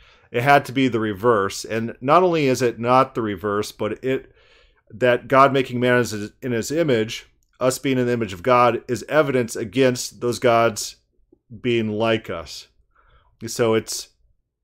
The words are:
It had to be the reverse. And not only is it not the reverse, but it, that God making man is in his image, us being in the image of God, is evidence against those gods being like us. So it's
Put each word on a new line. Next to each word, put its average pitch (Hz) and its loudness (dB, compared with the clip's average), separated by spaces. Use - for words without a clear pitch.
It 120 -4
had 143 6
to 131 -14
be 131 0
the 113 -2
reverse. 104 0
And 113 -6
not 151 4
only 165 0
is 127 0
it 117 -2
not 123 2
the 123 -4
reverse, 104 -4
but 107 -8
it, 131 -4
that 120 0
God 135 6
making 127 -2
man 123 4
is 113 -2
in 131 -6
his 113 -4
image, 131 -2
us 127 0
being 135 -2
in 123 0
the 120 0
image 113 -4
of 90 -16
God, 123 2
is 113 -4
evidence 131 0
against 120 -2
those 120 -4
gods 117 2
being 117 -2
like 110 -2
us. - -12
So 113 0
it's - -6